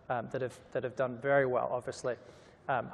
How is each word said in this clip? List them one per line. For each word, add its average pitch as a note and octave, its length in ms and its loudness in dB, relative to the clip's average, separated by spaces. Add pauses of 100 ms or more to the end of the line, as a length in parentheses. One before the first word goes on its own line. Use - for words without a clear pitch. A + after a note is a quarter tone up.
um, A#2+ 220 -2
that B2+ 120 -4
have, A#2+ 160 -6 (140)
that B2+ 120 -2
have B2 120 -6
done B2+ 260 -2
very C#3 240 6
well, B2 260 2
obviously. B2 440 -4 (520)
Um, B2+ 260 2